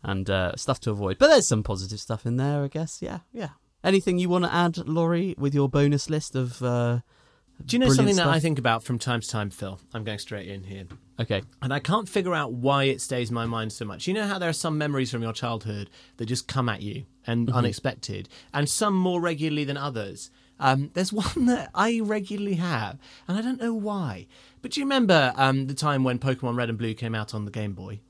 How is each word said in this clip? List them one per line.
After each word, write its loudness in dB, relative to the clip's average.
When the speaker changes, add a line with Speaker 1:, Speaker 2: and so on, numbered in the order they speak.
Speaker 1:
And, -4
uh, 2
stuff -2
to -2
avoid. -2
But 8
there's 8
some 4
positive -6
stuff -6
in -2
there, 0
I -4
guess. -8
Yeah, -8
yeah. -10
Anything 4
you 0
wanna 4
add, 2
Laurie, 0
with 0
your 4
bonus 2
list -4
of, -4
uh, 2
Speaker 2:
Do -2
you 4
know 4
Speaker 1:
brilliant 8
Speaker 2:
something 6
that 4
Speaker 1:
stuff? 6
Speaker 2:
I 4
think 2
about 2
from -2
time 0
to -10
time, -2
Phil? -10
I'm -6
going -6
straight -10
in -12
here. -12
Speaker 1:
Okay. 0
Speaker 2:
And -2
I 0
can't 0
figure 0
out -2
why 2
it 0
stays -2
in -2
my -2
mind -4
so -8
much. -8
You 0
know -2
how -4
there -2
are 0
some -2
memories 0
from -4
your -4
childhood -6
that -6
just -4
come -2
at -6
you -8
and 0
Speaker 1:
Mm-hmm. 2
Speaker 2:
unexpected, -2
and 0
some 2
more 2
regularly 0
than -4
others? -6
Um, 2
there's 0
<laughs> -2
one 4
that 0
I 2
regularly -2
have, -2
and -2
I -2
don't -4
know -2
why. -4
But -10
do -4
you -2
remember, 6
um, 2
the -4
time 2
when 2
Pokemon 0
Red 0
and -2
Blue -2
came -6
out -6
on -4
the -8
Game -4
Boy? -10